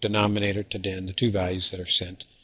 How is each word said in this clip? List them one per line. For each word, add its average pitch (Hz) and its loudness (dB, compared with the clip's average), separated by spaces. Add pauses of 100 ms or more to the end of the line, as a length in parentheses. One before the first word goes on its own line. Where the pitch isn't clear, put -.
denominator 104 2
to - -6
den, 92 -4
the 92 -6
two 120 2
values 92 0
that 92 -8
are 90 -8
sent 92 0 (200)